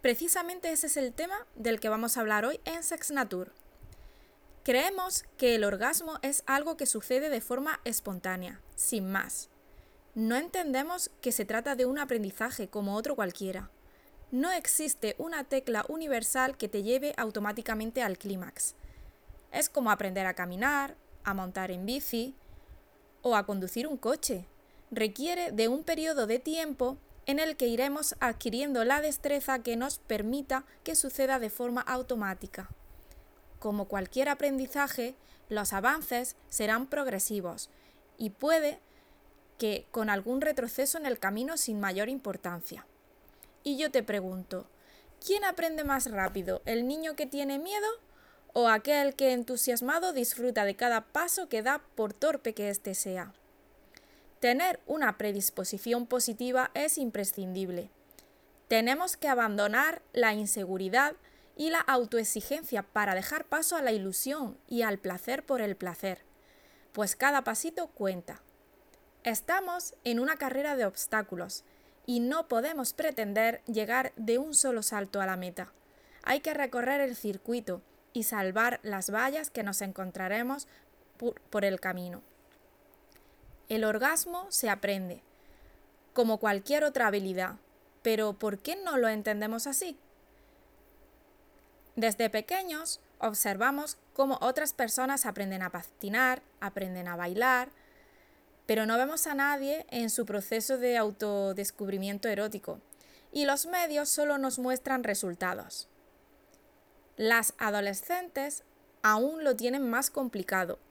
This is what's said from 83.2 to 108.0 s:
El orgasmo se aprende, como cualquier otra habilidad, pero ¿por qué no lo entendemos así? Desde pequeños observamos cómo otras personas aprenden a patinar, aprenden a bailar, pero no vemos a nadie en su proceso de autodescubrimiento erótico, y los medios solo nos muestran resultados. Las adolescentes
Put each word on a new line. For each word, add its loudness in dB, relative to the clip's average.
El 0
orgasmo 2
se 2
aprende, -2
como 4
cualquier 4
otra 4
habilidad, 0
pero 2
¿por -2
qué -4
no -2
lo 6
entendemos -2
así? -2
Desde 2
pequeños -4
observamos 0
cómo 4
otras 2
personas 0
aprenden -4
a -4
patinar, 0
aprenden -6
a -6
bailar, 2
pero 2
no 2
vemos 2
a -2
nadie 0
en -2
su 0
proceso -2
de 2
autodescubrimiento 0
erótico, -4
y 2
los 2
medios 0
solo 2
nos 0
muestran 0
resultados. -4
Las 4
adolescentes -2